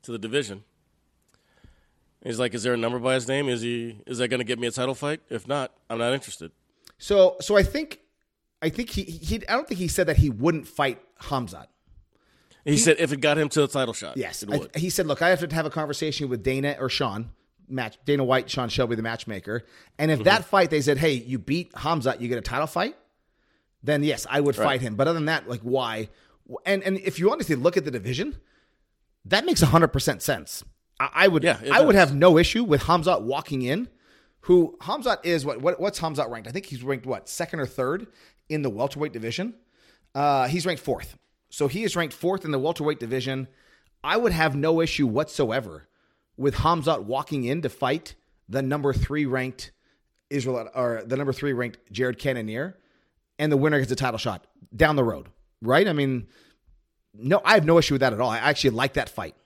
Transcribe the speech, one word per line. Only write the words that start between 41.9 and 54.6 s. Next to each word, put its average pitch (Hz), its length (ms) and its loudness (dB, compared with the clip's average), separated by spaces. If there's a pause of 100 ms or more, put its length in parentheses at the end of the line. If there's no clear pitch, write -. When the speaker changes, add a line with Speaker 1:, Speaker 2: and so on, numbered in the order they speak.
Speaker 2:
ranked 165 180 -2
fourth 190 320 -2
in 156 60 -4
the 139 80 0
welterweight 151 400 -2
division. 127 480 -4 (560)
I 160 140 0
would 233 160 2
have 160 220 2
no 160 260 2
issue 151 260 0
whatsoever 113 800 -2 (480)
with 131 200 0
Hamzat 156 480 0
walking 131 420 -4
in 147 160 -2
to 151 80 -4
fight - 460 -4 (340)
the 127 120 -2
number 139 300 0
three 147 340 0
ranked 127 460 -4 (580)
Israel, 120 460 -4
or 117 300 -2
the 120 100 -2
number 139 180 -2
three 143 200 -2
ranked 120 380 -6
Jared 123 280 -2
Cannonier, 123 580 -4 (600)
and 151 140 0
the 143 60 4
winner 147 220 4
gets 131 120 -2
a 127 40 0
title 123 220 -4
shot 104 280 -6 (300)